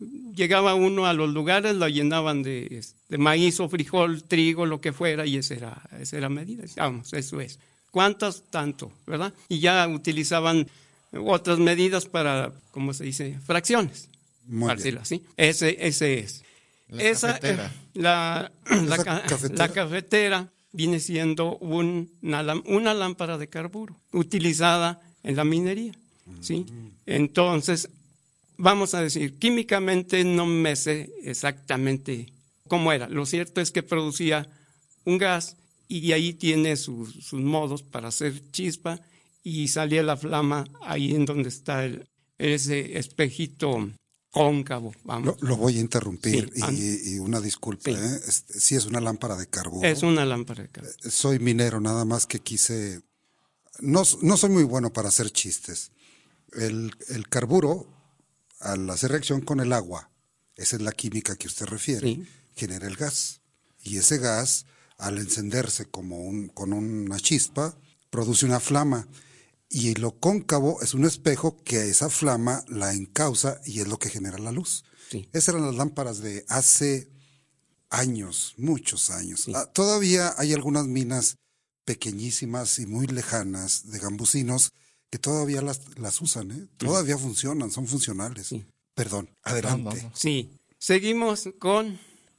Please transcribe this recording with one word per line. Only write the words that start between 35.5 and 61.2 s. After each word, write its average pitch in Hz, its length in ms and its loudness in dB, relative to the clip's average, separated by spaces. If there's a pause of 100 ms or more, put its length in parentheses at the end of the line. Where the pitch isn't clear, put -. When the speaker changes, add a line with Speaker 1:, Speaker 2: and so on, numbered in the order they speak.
Speaker 1:
y 170 200 -4
de 165 60 4
ahí 165 200 2
tiene 156 440 2
sus, 117 360 -8
sus - 280 -8
modos 143 420 0
para 117 260 -10
hacer 143 320 -4 (100)
chispa 170 480 -4 (440)
y 156 260 -2
salía 156 340 2
la 151 140 2
flama 147 480 0 (160)
ahí 143 340 -2
en 147 100 4
donde 143 240 0
está 131 360 -4
el, - 220 -8 (300)
ese 143 600 0
espejito 139 920 -2 (420)
cóncavo, 139 720 2
vamos. 117 380 -2
Speaker 2:
Lo, 131 80 0
lo 120 80 2
voy 117 200 4
a 113 40 0
interrumpir 110 760 0
Speaker 1:
Sí, 127 40 -4
Speaker 2:
y, - 40 0
Speaker 1:
and- 104 440 -2
Speaker 2:
y 95 120 -4
una 107 220 -2
disculpa, 104 500 -4
Speaker 1:
Sí. 107 60 -2
Speaker 2:
¿eh? 120 300 -2
Este, - 320 -2
sí - 160 4
es 107 100 2
una 117 160 -2
lámpara 113 340 -4
de 90 120 -8
carburo. 92 400 -2
Speaker 1:
Es 151 140 2
una 160 240 4
lámpara 123 380 -4
de - 60 -16
carburo. - 340 -16
Speaker 2:
Eh, 117 80 -8
soy 139 280 2
minero, 117 400 2
nada 110 260 0
más 117 200 2
que - 140 -4
quise, 104 600 -2 (800)
no 147 200 4
s-, - 200 4
no 185 160 6
soy 202 120 6
muy 180 140 8
bueno 120 280 2
para 104 180 -2
hacer 107 200 2
chistes. - 600 -4 (640)
El, 113 380 -4 (180)
el 117 200 -8
carburo, 147 580 2 (720)
al 95 300 -4
hacer 123 220 -2
reacción 139 300 0
con 135 180 -2
el 123 140 2
agua, 90 360 -4 (460)
esa 95 220 -2
es 107 40 -6
la 104 120 -2
química 107 420 -4